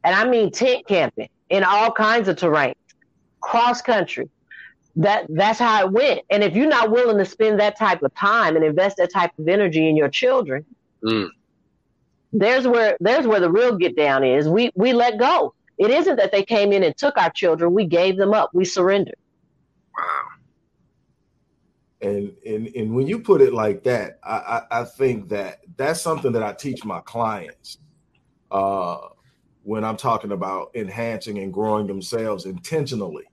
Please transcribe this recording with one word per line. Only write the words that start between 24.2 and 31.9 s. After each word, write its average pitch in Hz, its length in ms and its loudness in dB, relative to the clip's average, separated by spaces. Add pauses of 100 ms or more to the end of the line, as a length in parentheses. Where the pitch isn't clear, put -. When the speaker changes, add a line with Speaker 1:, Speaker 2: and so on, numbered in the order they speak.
Speaker 3:
I, - 140 -8 (360)
I, 117 100 -2
I - 20 -6
think 120 460 -4
that 101 320 -8 (160)
that's 156 240 -4
something 147 320 -4
that 110 100 -2
I 104 80 -6
teach 127 320 -10
my 95 160 -8
clients, 107 760 -8 (760)
uh, 98 460 -4 (680)
when 107 220 -6
I'm 110 100 -6
talking 110 380 -4
about 95 420 -8
enhancing 107 640 -8
and 95 160 -10
growing 107 340 -2
themselves 98 580 -8